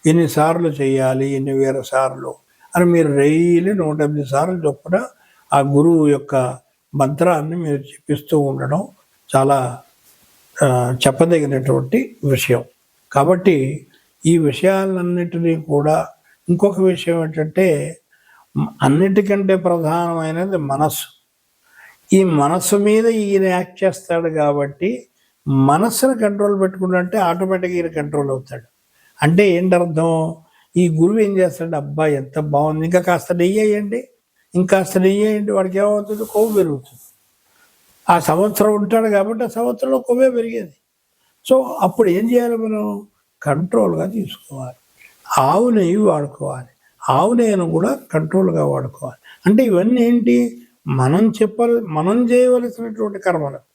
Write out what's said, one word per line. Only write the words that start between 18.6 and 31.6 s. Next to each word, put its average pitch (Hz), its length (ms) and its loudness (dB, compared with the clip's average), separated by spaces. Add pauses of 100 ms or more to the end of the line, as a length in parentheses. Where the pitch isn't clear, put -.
అన్నిటికంటే 190 760 2
ప్రధానమైనది 170 1000 -2
మనస్సు. 143 500 -2 (1040)
ఈ 190 120 6
మనస్సు 165 520 0
మీద 208 300 2
ఈయన 202 360 0
యాక్ట్ 180 420 -2
చేస్తాడు 170 440 -2
కాబట్టి 147 800 -2 (420)
మనస్సును 180 680 2
కంట్రోల్ 202 420 0
పెట్టుకున్నట్టే 185 580 -2
ఆటోమేటిక్గా 180 580 -2
ఈయన 170 100 -2
కంట్రోల్ 147 440 -4
అవుతాడు. 127 320 -10 (600)
అంటే 175 280 2
ఏంటి 180 260 0
అర్థం? 165 580 -2 (420)
ఈ 175 120 2
గురువు 165 300 2
ఏం 202 200 0
చేస్తాడు? 165 380 -2